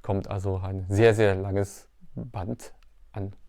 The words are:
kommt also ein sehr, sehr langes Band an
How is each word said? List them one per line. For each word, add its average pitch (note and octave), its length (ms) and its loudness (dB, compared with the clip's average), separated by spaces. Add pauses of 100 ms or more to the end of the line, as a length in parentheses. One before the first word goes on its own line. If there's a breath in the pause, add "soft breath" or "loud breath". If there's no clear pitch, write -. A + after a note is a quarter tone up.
kommt G2 260 -4
also G2 300 -2
ein F#2+ 300 -6
sehr, G#2+ 260 6
sehr G2+ 200 4
langes G2 540 -4 (260)
Band A2+ 600 -10 (360)
an G2 220 -8 (160)